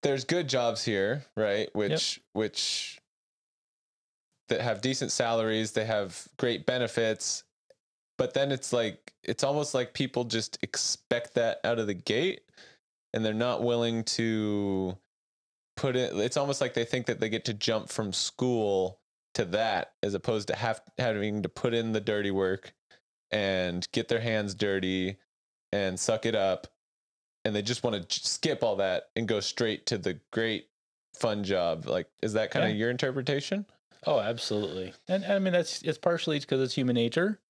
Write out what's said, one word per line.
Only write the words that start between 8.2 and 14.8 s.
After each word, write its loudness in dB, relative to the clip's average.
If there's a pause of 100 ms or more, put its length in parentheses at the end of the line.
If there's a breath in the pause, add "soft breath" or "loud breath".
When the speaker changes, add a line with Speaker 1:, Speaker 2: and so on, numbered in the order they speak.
Speaker 1:
then 2
it's -2
like, 0
it's -2
almost 0
like 0
people 0
just -4
expect -2
that 2
out 2
of 0
the 0
gate, 0 (680 loud breath)
and 0
they're 2
not 0
willing 0
to 0 (800)